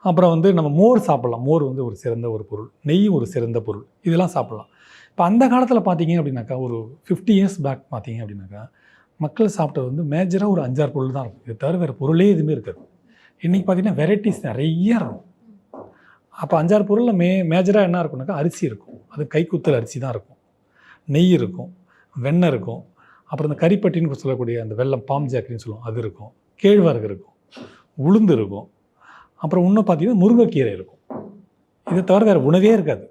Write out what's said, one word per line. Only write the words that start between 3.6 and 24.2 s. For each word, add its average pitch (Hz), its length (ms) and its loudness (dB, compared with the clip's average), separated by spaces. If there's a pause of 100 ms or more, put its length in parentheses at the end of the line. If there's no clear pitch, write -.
பொருள், 104 180 -8 (220)
இதெல்லாம் 170 300 0
சாப்பிடலாம். 107 340 -8 (380)
இப்ப - 160 -2
அந்த 226 220 4
காலத்துல 247 360 2
பார்த்தீங்க 170 360 0
அப்படின்னாக்கா, 131 440 -6
ஒரு 120 140 -6 (280)
ஃபிஃப்டி 190 300 0
இயர்ஸ் 190 300 0
பேக் 135 260 -6
பார்த்தீங்க 113 320 -10
அப்படின்னாக்கா, 101 400 -16 (560)
மக்கள் 175 380 -2
சாப்பிட்டது 139 320 -2
வந்து 147 140 -4 (100)
மேஜரா 185 400 0
ஒரு 170 100 0
அஞ்சாறு 131 320 -2
பொருள் 131 200 -4
தான் 135 100 -6
இருக்கும். 104 200 -18
இதை 117 160 -12
தவிர 160 220 -2
வேற 139 160 -4
பொருளே 165 340 2
எதுவுமே 156 220 0
இருக்காது. 107 260 -12 (600)
இன்னைக்கு 180 220 0
பார்த்தீங்கன்னா, 185 340 0
வெரைட்டிஸ் 208 480 0
நிறைய 160 520 0
இருக்கும். 117 240 -8 (1080)
அப்ப 160 260 -4
அஞ்சாறு 196 300 2
பொருள்ல 226 320 2
மே-, 185 320 2
மேஜரா 190 340 2
என்ன 175 140 0
இருக்கும்னாக்கா, 147 400 -6
அரிசி 165 280 -2
இருக்கும், - 300 -16 (140)
அது 147 100 -8 (120)
கைக்குத்தல் 156 440 0
அரிசி 113 200 -10
தான் 127 160 -8
இருக்கும், - 240 -14 (760)
நெய் 175 220 4
இருக்கும், 120 340 -6 (440)
வெண்ணெய் 156 380 0
இருக்கும், 117 300 -8 (460)
அப்புறம் 151 200 -4
இந்த 143 140 -8
கரிப்பட்டின்னு 170 600 0